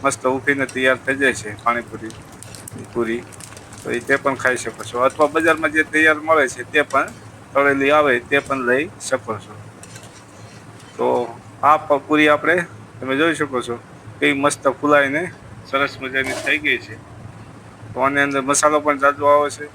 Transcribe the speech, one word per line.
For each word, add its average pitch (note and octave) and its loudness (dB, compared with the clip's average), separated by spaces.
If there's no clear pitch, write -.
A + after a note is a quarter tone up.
મસ્ત C3+ -2
ઉકળીને C3+ 0
તૈયાર C3 0
થઈ C3+ -2
જાય C3+ 2
છે G#2 -10
પાણીપુરી, A2+ -4
પૂરી, A#2 -2
તો - -6
એ A#2+ -4
તે C#3 0
પણ C3+ 0
ખાઈ B2+ 0
શકો A2 -10
છો. A#2+ -4
અથવા C3+ 4
બજારમાં D#3+ 2
જે D#3 2
તૈયાર D#3 4
મળે D#3 4
છે B2 -8
તે B2+ 0
પણ, D3 0
તળેલી C#3 4
આવે D3 4
તે C#3 0
પણ C3+ -4
લઈ C3+ 0
શકો A#2 -4
છો. G#2 -12
તો B2 0
આ D3+ 6
પ-, C#3+ 0
પૂરી D3+ 4
આપણે D#3 2
તમે C3 -4
જોઈ D#3 2
શકો C#3 -4
છો A#2 -8
કેવી D3 2
મસ્ત C#3+ 0
ફૂલાઈને D3 2
સરસ C3+ -2
મજાની C3 -2
થઈ D3 0
ગઈ C#3+ 0
છે. A2 -12
તો B2+ -2
આની C#3 2
અંદર C#3 2
મસાલો D3 2
પણ D3 0
જાજો C#3+ 2
આવે D3 6
છે D3 -12